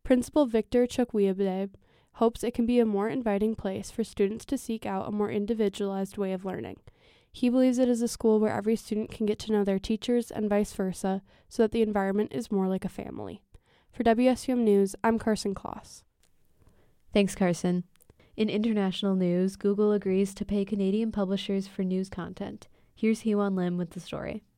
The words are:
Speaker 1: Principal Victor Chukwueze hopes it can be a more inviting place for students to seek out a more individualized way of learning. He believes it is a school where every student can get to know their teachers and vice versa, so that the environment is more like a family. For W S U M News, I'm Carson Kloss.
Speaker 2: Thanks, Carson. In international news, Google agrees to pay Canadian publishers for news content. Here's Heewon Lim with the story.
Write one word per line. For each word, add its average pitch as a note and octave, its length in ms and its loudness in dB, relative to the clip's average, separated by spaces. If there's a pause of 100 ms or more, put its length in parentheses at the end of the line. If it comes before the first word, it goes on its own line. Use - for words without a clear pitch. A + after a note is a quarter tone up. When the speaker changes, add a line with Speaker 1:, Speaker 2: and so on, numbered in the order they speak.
Speaker 1:
Principal C4 440 2
Victor A#3+ 420 2
Chukwueze G3 840 0 (420)
hopes A#3 280 0
it A#3+ 120 -4
can A#3 120 0
be A#3+ 140 2
a A#3 60 4
more G#3 240 0
inviting A3 440 0
place G3 380 -6
for A3+ 140 -4
students G#3 400 -2
to C4+ 120 -4
seek A3+ 280 -6
out G3 240 -4
a - 20 -6
more G#3 180 0
individualized G3+ 880 -2
way G3 140 -2
of F#3 140 -6
learning. A2+ 320 -8 (520)
He - 200 0
believes B3+ 300 4
it B3+ 100 4
is A#3+ 120 2
a A#3+ 60 0
school A3 320 2
where G#3+ 140 2
every G#3+ 240 0
student G#3+ 340 -6
can - 140 -4
get G#3 140 0
to A3 120 -6
know G#3 140 2
their G3 120 0
teachers A3+ 540 -2
and G#3+ 180 -4
vice G#3 220 0
versa, F#3+ 500 -4 (280)
so - 140 2
that G#3+ 100 2
the A#3 80 2
environment G3+ 520 2
is A#3 160 -6
more F#3+ 200 2
like F#3+ 160 -2
a F#3 40 -4
family. - 520 -10 (500)
For - 120 -6
W A#3 260 6
S B3 180 0
U C4 60 0
M B3 100 2
News, G3 400 6
I'm A3+ 160 4
Carson G#3+ 340 0
Kloss. - 500 -12 (1080)
Speaker 2:
Thanks, G3+ 240 2
Carson. F3+ 480 0 (540)
In A3 120 0
international G3+ 680 0
news, F#3 420 2
Google G#3 340 2
agrees G3 440 0
to G3+ 100 -6
pay G3+ 180 -2
Canadian G3+ 480 0
publishers G3 560 -2
for - 160 -6
news F#3 240 -2
content. F#3+ 640 -10 (260)
Here's A3 280 0
Heewon G3+ 340 2
Lim F3+ 200 0
with F3 120 -4
the F3+ 100 -12
story. - 440 -8 (140)